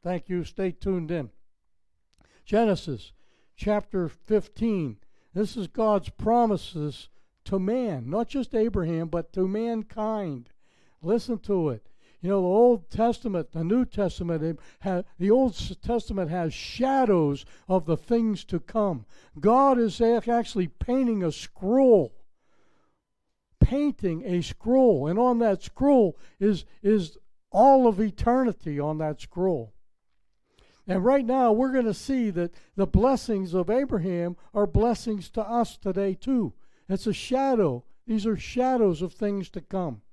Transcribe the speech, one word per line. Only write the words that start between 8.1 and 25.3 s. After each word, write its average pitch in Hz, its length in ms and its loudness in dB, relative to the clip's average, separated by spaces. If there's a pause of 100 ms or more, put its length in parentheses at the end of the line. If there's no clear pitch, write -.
just - 280 -6
Abraham, 175 520 0
but 165 260 -4
to 190 140 0
mankind. 214 1000 -4 (540)
Listen 220 360 -2
to 175 300 0
it. 110 140 -6 (360)
You 175 100 -4
know, 196 120 2
the 180 60 0
Old 220 420 4
Testament, 202 640 -2
the 165 120 -4
New 233 220 2
Testament, 170 560 -4
it 160 180 -4 (220)
ha-, 180 220 -2 (160)
the 185 100 0
Old 247 220 4
S-, - 320 -8
Testament 196 480 -4
has 170 200 -2
shadows 214 920 0 (220)
of 185 180 0
the 165 100 0
things 226 500 -2
to 175 140 -4
come. 180 460 -2 (340)
God 254 380 6
is 226 240 0
ac-, 233 280 2
actually 226 380 -2
painting 240 560 -2
a 160 80 0
scroll, 220 840 2 (1400)
painting 233 680 0
a 180 160 0
scroll, 226 640 2
and 175 140 -2
on 247 200 2